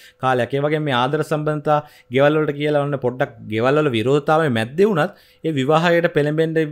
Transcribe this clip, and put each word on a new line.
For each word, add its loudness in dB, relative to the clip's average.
කාලයක්. -2
ඒ 0
වගේම -2
මේ -2
ආදර -2
සම්බන්ධතා -2
ගෙවල් 2
වලට -2
කියලා 0
ඔන්න -2
පොඩ්ඩක් -4
ගෙවල් 0
වල 2
විරෝධතාවය 0
මැද්දේ 0
වුණත් 0
ඒ -2
විවාහයට 2
පෙළඹෙන්න 0